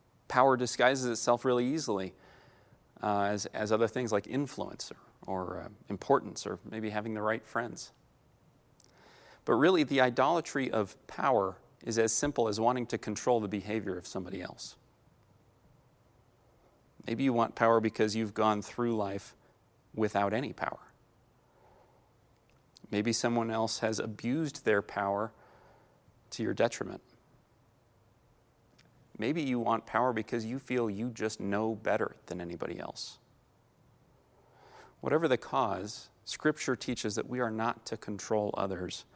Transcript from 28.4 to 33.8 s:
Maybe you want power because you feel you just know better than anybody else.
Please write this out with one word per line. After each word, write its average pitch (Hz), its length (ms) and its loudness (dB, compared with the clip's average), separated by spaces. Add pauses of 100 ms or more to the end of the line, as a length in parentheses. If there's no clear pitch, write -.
Maybe 147 240 0
you 127 160 0
want 113 260 2
power 123 280 2
because 113 340 -2
you 123 120 -4
feel 123 300 -2
you 107 220 -4
just 110 300 -4
know 104 340 0
better 107 420 -2 (100)
than 90 140 -8
anybody 87 380 -6
else. - 400 -10 (1800)